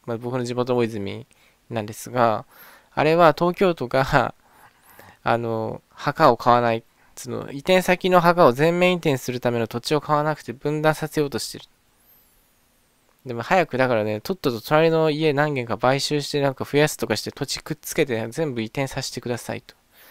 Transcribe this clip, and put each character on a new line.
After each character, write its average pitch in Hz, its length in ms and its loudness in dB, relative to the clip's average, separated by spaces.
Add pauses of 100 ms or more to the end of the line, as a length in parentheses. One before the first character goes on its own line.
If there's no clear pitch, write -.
ま 117 100 -6
あ、 113 40 -6
僕 123 180 -6
の 123 80 -4
地 120 100 -6
元 123 220 0
大 120 80 2
泉 107 420 -8 (440)
な 117 120 -4
ん 104 40 -10
で 110 80 -14
す - 160 -16
が、 117 340 2 (480)
あ 139 100 -2
れ 160 140 4
は 165 200 8
東 175 200 0
京 180 180 2
都 123 140 -8
が、 131 460 0 (460)
<laughs> - 440 -20
あ 117 140 2
の、 113 420 -4 (100)
墓 147 420 4
を 113 40 -2
買 123 180 2
わ 120 60 4
な 117 140 2
い、 117 100 -6 (320)
そ 123 140 -12
の、 113 200 -8
移 143 100 -10
転 185 200 2
先 180 300 0
の 180 100 6
墓 170 260 6
を 123 60 6
全 165 260 2
面 180 140 4
移 180 40 0
転 156 200 0
す 123 160 -6
る 123 80 -6
た 120 100 -2
め 120 80 0
の 113 80 -2
土 120 140 -8
地 - 140 -2
を 143 80 0
買 151 140 0
わ 147 60 2
な 151 140 -2
く - 60 -16
て 120 100 -10
分 151 300 -4
断 156 120 4
さ 156 140 -8
せ 156 140 -2
よ 143 60 -4
う - 20 -16
と 110 80 -4
し - 120 -8
て 110 80 -14
る。 - 60 -18 (1600)
で 127 80 -10
も 117 100 -6
早 180 240 2
く 123 120 -2
だ 131 100 4
か 123 60 2
ら 107 100 2
ね、 107 160 -2
と - 140 -6
っ - 20 -10
と 131 160 -2
と 110 80 -6
隣 160 300 2
の 160 180 2
家 151 240 0
何 147 220 0
軒 123 100 -4
か 113 140 -4
買 135 200 2
収 147 220 -2
し 139 100 -8
て、 143 120 -2
な 139 80 2
ん 131 40 -4
か - 120 -8
増 143 120 0
や 147 100 4
す - 100 -10
と 113 80 -4
か 107 100 0
し - 60 -6
て、 - 100 -10
土 139 140 -8
地 - 160 -8
く - 100 -8
っ - 80 -10
つ - 140 -12
け 160 100 0
て 113 240 -2
全 151 240 -4
部 117 80 -4
移 110 60 -4
転 135 200 -4
さ 135 140 -8
せ - 140 -8
て 123 80 -8
く 120 80 -6
だ 117 80 -4
さ - 160 -10
い 110 80 -10
と - 120 -20 (360)